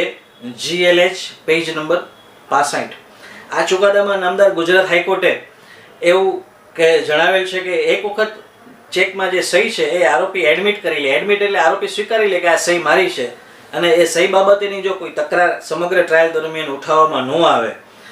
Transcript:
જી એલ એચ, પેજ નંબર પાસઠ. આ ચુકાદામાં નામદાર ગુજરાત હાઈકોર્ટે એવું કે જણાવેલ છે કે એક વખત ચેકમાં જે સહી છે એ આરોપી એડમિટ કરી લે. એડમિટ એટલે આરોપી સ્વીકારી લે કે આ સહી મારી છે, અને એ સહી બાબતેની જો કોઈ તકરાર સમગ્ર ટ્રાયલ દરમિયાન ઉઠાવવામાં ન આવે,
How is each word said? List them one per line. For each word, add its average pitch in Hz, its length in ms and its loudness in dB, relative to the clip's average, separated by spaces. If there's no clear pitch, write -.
જી 170 240 -4
એલ 175 160 4
એચ, 185 180 2
પેજ 160 300 -2
નંબર 156 240 -2
પાસઠ. 139 440 -2
આ 160 140 -2
ચુકાદામાં 202 540 2
નામદાર 190 320 2
ગુજરાત 170 360 2
હાઈકોર્ટે 175 440 0
એવું 185 420 2
કે 160 120 2
જણાવેલ 170 460 0
છે 185 140 -6
કે 180 240 -6
એક 196 220 0
વખત 214 260 -2
ચેકમાં 190 400 -2
જે 180 100 0
સહી 202 280 0
છે 180 140 -4
એ 170 200 0
આરોપી 165 420 0
એડમિટ 190 360 0
કરી 151 220 -4
લે. 135 60 0
એડમિટ 202 320 0
એટલે 196 180 0
આરોપી 196 280 0
સ્વીકારી 214 400 -2
લે 180 120 0
કે 170 80 0
આ 165 80 4
સહી 175 240 0
મારી 170 300 2
છે, 123 180 -6
અને 170 180 0
એ 165 140 6
સહી 170 220 0
બાબતેની 196 540 2
જો 185 120 -2
કોઈ 165 180 -10
તકરાર 170 500 0
સમગ્ર 175 420 -2
ટ્રાયલ 165 280 2
દરમિયાન 156 460 -6
ઉઠાવવામાં 151 500 0
ન 160 160 0
આવે, 120 280 2